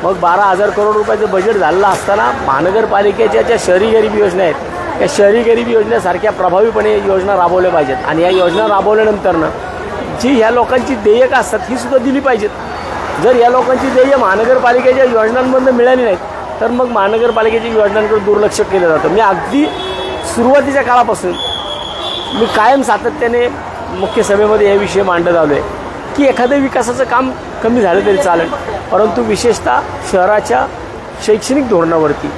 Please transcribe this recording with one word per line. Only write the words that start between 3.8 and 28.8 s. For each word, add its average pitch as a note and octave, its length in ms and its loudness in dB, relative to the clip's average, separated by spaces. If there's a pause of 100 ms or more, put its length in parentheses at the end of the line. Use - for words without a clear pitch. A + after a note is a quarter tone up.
गरीब G#3+ 260 2
योजना G3 280 0
आहेत, D#3 120 0 (440)
त्या G3+ 100 0
शहरी G#3 340 2
गरीब A#3 260 2
योजनेसारख्या G#3 600 0
प्रभावीपणे G#3 680 0
योजना G3 400 0
राबवल्या F3+ 340 2
पाहिजेत. C#3 260 0 (100)
आणि D#3 140 0
या F3+ 80 2
योजना F#3 380 2
राबवल्यानंतरनं G3 800 0 (720)
जी A#3+ 80 0
ह्या A3+ 200 2
लोकांची B3 460 0
देयक A3+ 380 2
असतात, G#3+ 260 0 (100)
ही B3 80 -4
सुद्धा B3 200 -2
दिली B3+ 220 0
पाहिजेत. A#3+ 300 0 (760)
जर B3 120 4
या A#3+ 140 4
लोकांची B3+ 400 0
देय B3+ 260 4
महानगरपालिकेच्या B3+ 920 2
योजनांमधनं B3+ 680 2
मिळाली B3 320 4
नाहीत, G3 140 0 (440)
तर A3 60 -2
मग B3 180 0
महानगरपालिकेच्या A3+ 840 0
योजनांकडे G#3+ 480 2
दुर्लक्ष G#3 420 0
केलं F#3 260 0
जातं. D#3 220 2
मी F#3 100 2
अगदी A3 460 0 (600)
सुरुवातीच्या C4+ 560 2
काळापासून A#3 500 0 (1000)
मी A3 120 0
कायम A#3 360 2
सातत्याने A#3+ 680 -2 (420)
मुख्य F#3+ 340 -2
सभेमध्ये G#3 480 2
हे G3+ 60 4
विषय G3 260 0
मांडत F3 340 0
आलो D3+ 160 2
आहे C#3 80 -2 (560)
की C#4+ 80 2
एखादं B3+ 340 2
विकासाचं B3+ 440 -2
काम B3+ 280 0 (320)
कमी A#3+ 180 2
झालं F#3+ 240 2
तरी G3 120 2
चालेल, E3+ 300 0 (440)